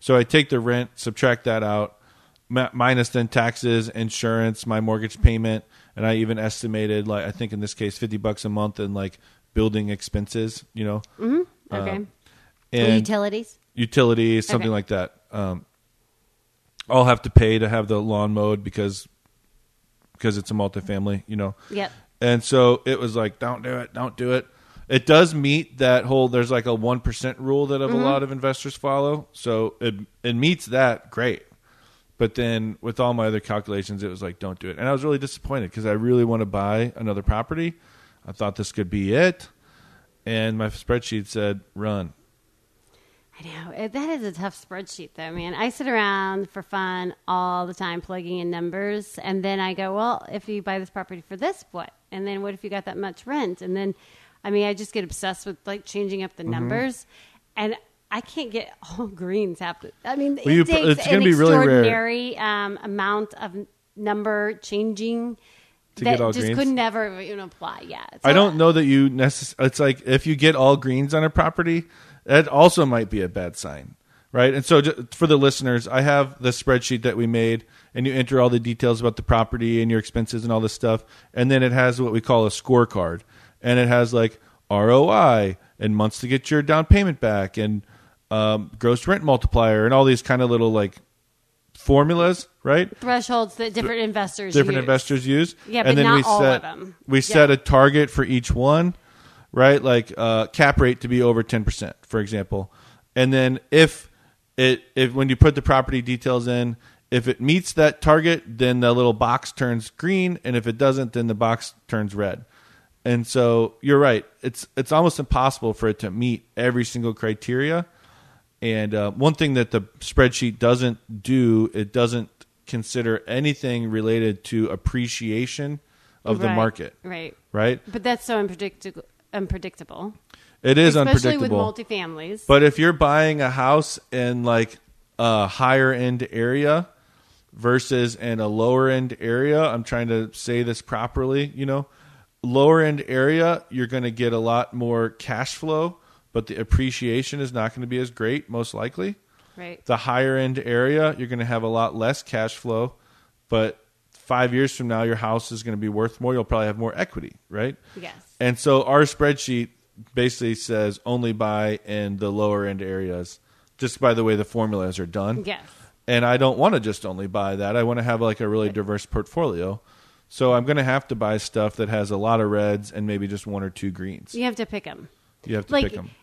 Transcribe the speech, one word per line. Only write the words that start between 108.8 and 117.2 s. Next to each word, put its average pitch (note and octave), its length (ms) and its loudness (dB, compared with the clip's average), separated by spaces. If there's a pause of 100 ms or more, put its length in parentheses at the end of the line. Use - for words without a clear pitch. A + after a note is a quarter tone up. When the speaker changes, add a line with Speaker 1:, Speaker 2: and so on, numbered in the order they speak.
Speaker 1:
the A#2+ 120 4
little A#2+ 220 4
box A#2+ 380 0
turns A#2+ 380 -4
green. F3+ 540 -2
And B2 120 -2
if A2+ 100 -2
it A2+ 100 -4
doesn't, C3+ 380 2
then A#2+ 140 0
the A2 60 0
box A2+ 400 -2 (120)
turns G#2 280 -4
red. G2+ 300 -4 (600)
And A#2+ 220 0
so A#2 540 2
you're C#3 180 4
right. B2+ 280 4 (160)
It's, - 240 -8 (100)
it's C3+ 160 -2
almost E3 260 4
impossible B2+ 540 0
for A2 160 -2
it G#2 120 -2
to G#2+ 100 -6
meet A#2 340 -2 (120)
every A#2+ 280 0
single A#2 300 -6
criteria. C3 720 -4 (720)